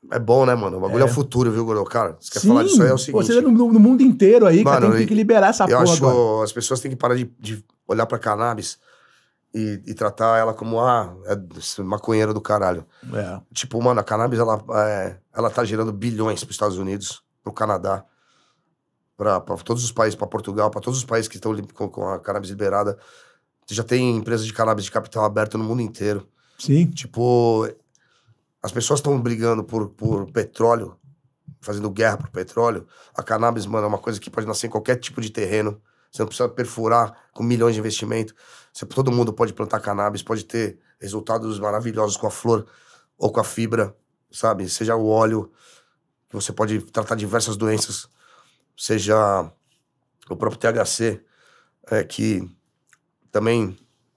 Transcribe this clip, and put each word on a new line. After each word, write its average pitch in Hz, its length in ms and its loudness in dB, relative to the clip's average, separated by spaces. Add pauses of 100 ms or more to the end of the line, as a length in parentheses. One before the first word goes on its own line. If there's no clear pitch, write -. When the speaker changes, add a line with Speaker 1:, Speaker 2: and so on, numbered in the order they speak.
(100)
Speaker 1:
É 120 80 -2
bom, 120 260 4
né, 123 100 4
mano? 95 240 -2
O - 20 -6
bagulho 98 220 0
é - 20 6
o 123 40 4
Speaker 2:
É. 117 40 2
Speaker 1:
futuro, 123 400 0
viu, 113 120 -2
Gordo? 107 200 0
Cara, 101 360 -4
você - 100 -16
quer - 100 -6
Speaker 2:
Sim. 190 80 4
Speaker 1:
falar 269 160 6
disso 359 180 6
aí, 123 60 6
é 131 40 4
o - 20 4
Speaker 2:
Pô, - 40 0
Speaker 1:
seguinte. - 280 0
Speaker 2:
você 233 80 4
vê 240 80 8
no, 262 100 4
no, 233 200 6
no 220 80 8
mundo 247 220 8
inteiro 220 440 8
aí, 175 180 8
cara, 135 160 6
Speaker 1:
Mano, 113 120 6
Speaker 2:
tem, 113 80 4
tem 113 80 2
que 220 60 2
liberar 214 340 6
essa 214 160 2
Speaker 1:
eu 180 40 2
Speaker 2:
porra 123 140 6
Speaker 1:
acho 160 240 6
Speaker 2:
agora. 113 380 4
Speaker 1:
as 107 80 -6
pessoas 123 280 -4
têm 135 100 -8
que 131 60 -8
parar 123 200 2
de, 123 220 -4
de 107 260 -12 (240)
olhar 113 160 0
pra 117 140 -4
cannabis 110 600 -4 (760)
e, 107 320 -6
e 110 80 -12
tratar 113 440 0
ela 110 140 0
como, 113 280 -6
ah, 117 340 0 (100)
é 95 580 -8
maconheiro 107 520 0
do 110 80 -4
caralho. 92 420 0 (300)
Speaker 2:
É. 101 260 -8 (140)
Speaker 1:
Tipo, 117 260 -6
mano, 120 200 2
a 101 40 -4
cannabis, 113 340 -2
ela, 110 240 0 (120)
é, 104 420 -2 (180)
ela 117 140 0
tá 120 160 -2
gerando 110 280 -2
bilhões 107 520 -4
pros - 120 -14
Estados 101 200 -2
Unidos, 95 460 -8 (200)
pro 101 100 -12
Canadá, 98 520 -2 (1120)
pra, 101 240 0
pra - 180 -8
todos 120 260 -6
os - 80 -6
países, 110 240 0
pra 101 100 -6
Portugal, 104 440 -4
pra 104 100 -10
todos 131 180 -6
os 120 60 -8
países 113 240 -4
que - 100 -16
tão 110 140 -6
li-, 101 200 -8
com, 101 160 -8
com 98 200 -8
a 95 100 -6
cannabis 98 320 -8
liberada. 101 480 -2 (680)
Você 110 80 -12
já 113 100 -4
tem 123 320 0
empresas 110 300 -4
de 110 60 -10
cannabis 110 320 0
de - 60 -10
capital 110 340 -4
aberto 107 320 -2
no 110 80 -4
mundo 117 180 -4
inteiro. 101 440 -6 (320)
Speaker 2:
Sim. 143 280 2
Speaker 1:
Tipo, 117 840 0 (960)
as 101 100 -8
pessoas 135 300 0
tão 143 180 0
brigando 117 420 0
por, 104 280 -6
por 107 420 -4
petróleo, 113 640 0 (640)
fazendo 104 300 -6
guerra 104 260 0
por - 140 -12
petróleo. 104 560 -4 (280)
A - 80 -6
cannabis, 113 440 -2
mano, 107 180 -2
é 104 40 -2
uma 101 100 -2
coisa 110 200 -6
que - 120 -16
pode 110 160 -6
nascer 110 220 -6
em - 20 -8
qualquer 117 260 -2
tipo - 240 -12
de 110 100 -6
terreno. 107 480 -2 (320)
Você - 120 -6
não 107 40 0
precisa 123 220 -4
perfurar 117 680 0 (180)
com - 100 -8
milhões 117 320 2
de 107 60 -4
investimento. 110 540 -6 (380)
Você, - 140 -12
todo 135 260 0
mundo 120 200 2
pode 107 200 -2
plantar 107 280 -4
cannabis, 101 420 -4
pode 110 220 -6
ter 113 340 -6 (220)
resultados 110 580 -6
maravilhosos 107 580 -4
com 110 100 -6
a 98 40 -2
flor 113 360 -2 (520)
ou 110 140 0
com 113 80 0
a 104 40 -2
fibra, 110 500 -4 (360)
sabe? 101 380 -2
Seja 113 280 -2
o 110 120 0
óleo, 110 420 2 (800)
que - 60 -20
você 101 180 -8
pode 107 280 -2 (120)
tratar 113 220 -4
diversas 107 420 -2
doenças, 107 520 -4 (680)
seja 101 760 0 (800)
o 98 60 -8
próprio 110 220 -4
T - 80 -2
H 113 180 0
C, 113 360 -4 (680)
é, 110 140 0
que 98 440 -4 (840)
também, 110 460 0 (400)